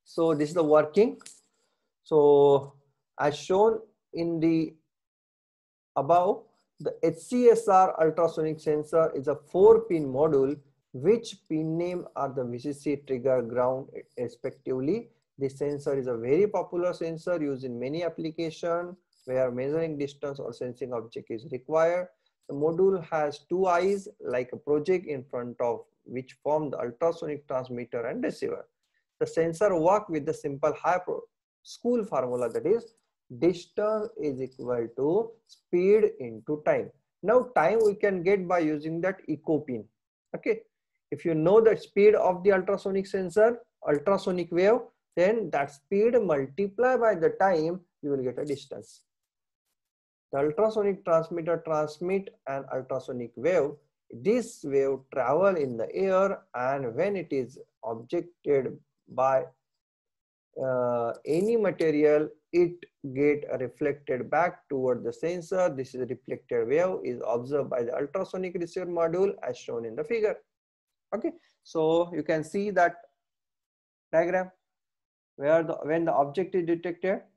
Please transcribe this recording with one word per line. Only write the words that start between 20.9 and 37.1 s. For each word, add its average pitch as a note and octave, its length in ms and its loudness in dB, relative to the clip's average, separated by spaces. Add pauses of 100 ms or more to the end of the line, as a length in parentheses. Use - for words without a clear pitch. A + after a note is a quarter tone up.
object A2+ 380 -8
is A#2 220 -8
required. E3 560 0 (400)
The C#3+ 60 -10
module E3 540 2
has D3+ 300 -2 (100)
two F#3 180 0
eyes G3 420 2 (120)
like B2 320 -4
a A#2 40 -10
project D3+ 500 0
in C3+ 180 -8
front A#2+ 360 -10
of A#2+ 240 -2 (200)
which C3 380 -12
form D3 280 -2
the - 80 -8
ultrasonic D3+ 680 -4
transmitter B2 600 -6
and G3 160 -6
receiver. - 440 -6 (540)
The D#3 60 -2
sensor E3 500 0
work F#3+ 320 2
with D3+ 180 -4
the - 80 -4
simple D3 400 -4
high E3+ 240 0
pro E3 220 -8 (420)
school A#3+ 420 -2
formula, B2 460 -4
that A#2 160 -4
is A3 280 0 (440)
distance G#3 720 -2 (100)
is C3+ 220 -4
equal B2 440 -4 (100)
to F3+ 340 0 (160)
speed G3+ 720 2
into B2 480 -8
time. A2+ 240 0 (320)